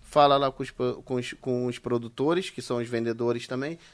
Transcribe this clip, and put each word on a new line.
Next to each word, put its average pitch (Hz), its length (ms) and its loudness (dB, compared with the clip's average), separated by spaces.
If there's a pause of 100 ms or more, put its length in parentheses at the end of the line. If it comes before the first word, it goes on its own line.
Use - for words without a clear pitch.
fala 143 360 6
lá 139 140 2
com - 120 -8
os - 80 -8
pro-, 123 320 -2
com 131 120 -4
os, 123 180 -4
com 123 340 -2
os 123 120 -4
produtores, 131 720 -2
que - 120 -10
são 123 160 -4
os 120 120 -4
vendedores 117 580 -2
também, 139 300 -6 (160)